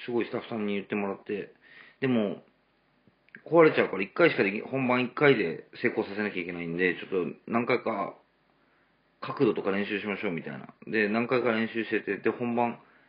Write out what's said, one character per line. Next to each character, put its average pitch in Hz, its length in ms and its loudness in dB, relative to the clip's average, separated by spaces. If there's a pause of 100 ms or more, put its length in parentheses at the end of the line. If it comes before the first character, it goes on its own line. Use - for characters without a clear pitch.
す 123 80 -8
ご 117 120 2
い - 20 -2
ス - 60 -10
タ 117 80 -4
ッ - 20 -6
フ - 80 -16
さ 113 60 -6
ん 104 100 -4
に 104 80 -2
言 101 80 -2
っ - 60 -16
て - 80 -4
も 101 140 0
ら 98 40 -4
っ 95 100 -12
て、 98 300 -8 (480)
で 135 60 0
も、 110 360 0 (1000)
壊 165 160 6
れ 156 140 8
ち 127 40 6
ゃ 107 40 6
う 92 60 2
か 95 80 -4
ら 95 40 -2
一 101 140 -4
回 165 160 6
し - 40 -6
か 127 60 2
で 98 100 4
き、 107 100 -6
本 131 260 -2
番 123 160 2
一 117 100 -4
回 143 220 6
で 85 340 -4 (140)
成 120 60 2
功 107 160 -2
さ 101 100 -10
せ 107 80 -2
な 101 80 -2
き 92 80 -6
ゃ - 20 -2
い 82 60 -8
け 87 60 -8
な 85 100 -6
い 85 40 -6
ん 82 80 -4
で、 87 200 2
ち - 80 -12
ょ - 20 -12
っ - 40 -16 (160)
と 71 60 -4 (140)
何 117 220 -2
回 123 160 0
か 98 320 -4 (1040)
角 - 240 0
度 107 80 4
と - 80 -4
か 101 80 -2
練 101 160 -2
習 104 160 -4
し 107 60 -8
ま 98 100 -4
し 107 80 -6
ょ 101 40 -2
う - 20 -2
み 80 120 -4
た 73 60 -12
い 69 40 -10
な。 67 200 -16 (140)
で、 107 220 0
何 117 180 0
回 123 160 0
か 123 80 2
練 110 160 0
習 113 160 -4
し - 80 -8
て 104 100 0
て、 98 160 -4
で、 113 140 0
本 120 240 -4
番 120 240 0 (280)